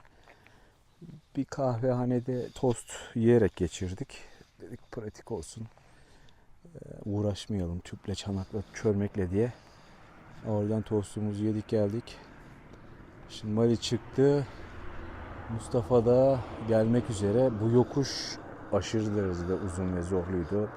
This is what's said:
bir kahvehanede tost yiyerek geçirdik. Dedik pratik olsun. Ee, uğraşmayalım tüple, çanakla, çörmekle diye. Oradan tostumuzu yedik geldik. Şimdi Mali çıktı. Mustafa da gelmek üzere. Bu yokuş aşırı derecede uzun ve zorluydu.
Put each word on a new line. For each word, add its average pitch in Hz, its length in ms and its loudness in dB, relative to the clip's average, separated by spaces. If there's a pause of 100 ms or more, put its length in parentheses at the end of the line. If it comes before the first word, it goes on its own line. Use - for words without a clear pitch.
(1400)
bir 135 100 -2
kahvehanede 123 1080 0
tost - 360 0 (240)
yiyerek 113 400 6
geçirdik. - 600 -4 (440)
Dedik - 300 -18
pratik - 400 -10
olsun. 110 360 -8 (960)
Ee, - 140 -20 (260)
uğraşmayalım 101 720 -2
tüple, - 360 -8
çanakla, 98 440 -4 (140)
çörmekle 101 580 0
diye. 113 220 2 (920)
Oradan 107 340 0
tostumuzu 104 640 -2
yedik 107 240 0
geldik. 107 500 0 (1120)
Şimdi 107 240 -6
Mali 117 240 4
çıktı. 139 680 2 (1080)
Mustafa 117 520 2
da 127 340 6 (280)
gelmek 113 420 4
üzere. 110 420 2 (100)
Bu 110 80 2
yokuş 123 680 2 (360)
aşırı 104 420 0
derecede 92 380 0
uzun 92 420 -2
ve 87 60 -2
zorluydu. 92 760 0